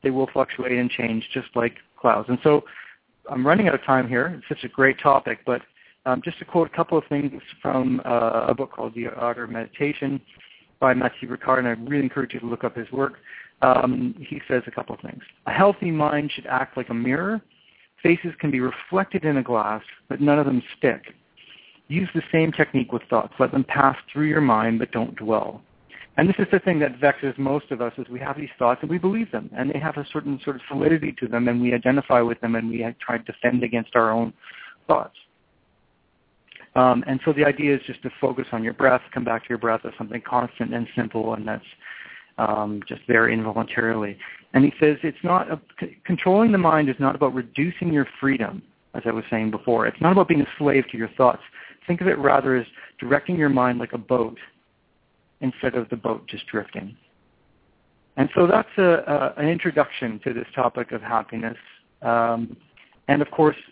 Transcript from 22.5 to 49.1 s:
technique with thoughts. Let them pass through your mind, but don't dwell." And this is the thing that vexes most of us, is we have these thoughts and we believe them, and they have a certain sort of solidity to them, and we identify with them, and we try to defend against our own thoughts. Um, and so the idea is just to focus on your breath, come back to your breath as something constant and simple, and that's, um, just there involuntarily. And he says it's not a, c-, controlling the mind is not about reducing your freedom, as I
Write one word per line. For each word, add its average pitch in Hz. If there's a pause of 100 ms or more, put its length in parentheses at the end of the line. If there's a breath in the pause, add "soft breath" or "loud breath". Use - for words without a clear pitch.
technique 143
with 117
thoughts. 110
Let 127
them 135
pass 135 (160)
through 151
your 151
mind, 113
but 120
don't 117
dwell." 107 (540 loud breath)
And 160
this 190
is 190
the 196
thing 175
that 127
vexes 139
most 139
of 117
us, 120
is 131
we 123
have 135
these 147
thoughts 127
and 147
we 175
believe 202
them, -
and 131
they -
have 151
a 143
certain 143
sort 139
of 127
solidity 143
to 120
them, 117
and 120
we 123
identify 127
with 117
them, 117
and 113
we 117 (140)
try 120
to 113
defend 120
against 117
our 117
own 113 (560 loud breath)
thoughts. - (1600 loud breath)
Um, 127
and 131
so 160
the 147
idea 143
is 127
just -
to 127
focus 131
on 113
your 117
breath, 127 (100)
come 123
back 117
to -
your 120
breath 113
as 113
something 113
constant 120
and 117
simple, 113
and 107
that's, 110 (760 loud breath)
um, 107
just -
there 117
involuntarily. 113 (380 loud breath)
And 127
he 143
says 151
it's 160
not 180
a, 151 (180)
c-, 170
controlling 196
the 202
mind 160
is 131
not 135
about 131
reducing 151
your 143 (100)
freedom, 113 (320)
as 117
I 117